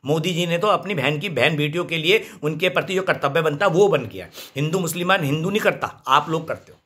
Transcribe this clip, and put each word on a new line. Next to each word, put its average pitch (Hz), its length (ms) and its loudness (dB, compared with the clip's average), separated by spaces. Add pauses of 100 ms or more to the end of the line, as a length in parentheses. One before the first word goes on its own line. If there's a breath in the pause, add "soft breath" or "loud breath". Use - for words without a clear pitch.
मोदी 160 280 0
जी 175 140 0
ने 170 100 0
तो 202 100 0
अपनी 202 280 0
बहन 143 240 0
की, 196 100 -6
बहन 147 260 2
बेटियों 151 300 -2
के 170 120 -4
लिए 170 280 2 (180 loud breath)
उनके 160 260 0
प्रति 180 260 -2
जो 185 60 2
कर्तव्य 165 400 0
बनता 156 240 0
है, 185 60 4
वो 196 160 6
बन 131 180 2
गया। 95 220 -14 (280 loud breath)
हिंदू 156 240 0
मुसलमान 175 440 0
हिंदू 156 260 -2
नहीं 208 100 0
करता, - 480 -2
आप 147 220 4
लोग 160 180 -2
करते - 240 -10
हो। - 140 -20